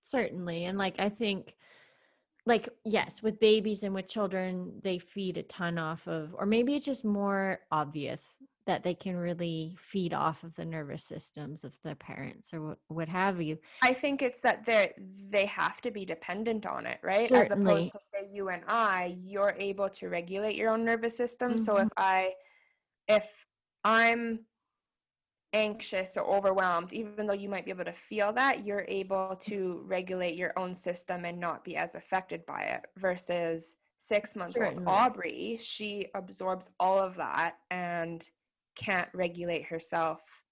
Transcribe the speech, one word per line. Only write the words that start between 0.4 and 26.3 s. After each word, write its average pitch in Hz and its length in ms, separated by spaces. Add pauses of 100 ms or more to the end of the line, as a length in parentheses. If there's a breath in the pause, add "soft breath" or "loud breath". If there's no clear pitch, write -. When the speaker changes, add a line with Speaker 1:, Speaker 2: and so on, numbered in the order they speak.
Speaker 1:
And, 190 120
like, 190 220
I 196 100
think, 208 460 (880 soft breath)
like, 226 240 (160)
yes, 214 380
with 214 160
babies 214 440
and 196 120
with 190 120
children, 185 760
they 185 160
feed 185 380
a 170 60
ton 170 360
off 160 280
of, 160 280
or - 100
maybe 240 300
it's 294 100
just 277 200
more 196 560 (100)
obvious 147 640 (300)
that 185 160
they 180 120
can 185 220
really 170 600
feed 175 340
off 151 300
of 165 120
the 170 100
nervous 160 400
systems - 580
of - 200
their 151 120
parents - 580
or 165 60 (280)
wh-, - 40
what 160 180
have 185 320
you. 156 180 (220 loud breath)
Speaker 2:
I 254 120
think 277 280
it's 247 200
that 220 240
they're, 214 320
they 196 480
have 175 360
to 240 100
be 202 140
dependent 208 600
on - 200
it, - 180
right? 202 300
As 233 180
Speaker 1:
Certainly. - 0
Speaker 2:
opposed 180 400
to, 202 80
say, 202 320
you 196 180
and 175 180
I, 185 520
you're 196 400
able 196 300
to 190 200
regulate 185 460
your 220 160
own 226 140
nervous 233 300
system. 240 420
So 220 200
if 202 100
Speaker 1:
Mm-hmm. - 100
Speaker 2:
I, 190 360 (760 soft breath)
if 208 380 (380)
I'm 226 640 (1080)
anxious 208 640
or - 80
overwhelmed, 190 680